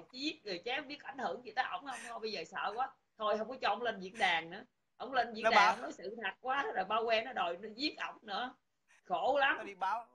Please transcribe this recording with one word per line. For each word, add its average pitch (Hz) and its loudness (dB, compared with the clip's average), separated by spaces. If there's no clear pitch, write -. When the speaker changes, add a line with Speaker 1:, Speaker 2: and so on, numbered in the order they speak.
Speaker 1:
giết, 277 -6
rồi 180 -4
chém 262 -4
biết 285 -12
ảnh 262 -10
hưởng 226 -4
gì 208 -12
tới 254 0
ổng 185 -8
không? 262 -8
Thôi 226 -10
bây 220 -4
giờ 175 -6
sợ 175 -4
quá, 262 -2
thôi 214 2
không 214 -4
có 254 -8
cho 233 2
ổng 214 0
lên 220 -2
diễn 185 -10
đàn 170 4
nữa. 190 -10
Ổng 247 -6
lên 233 2
diễn 214 -4
Speaker 2:
Nó 226 6
Speaker 1:
đàn, 226 8
Speaker 2:
bảo 214 10
Speaker 1:
ổng 226 -6
nói 294 -6
sự 202 -10
thật 190 -4
quá, 269 0
rồi 190 0
bao 220 2
quen 226 4
nó 254 -8
đòi 175 0
nó 214 -10
giết 285 -2
ổng 175 -8
nữa. 226 -6
Khổ 196 2
lắm. 277 6
Speaker 2:
Nó - -8
đi 196 -10
báo, 202 -2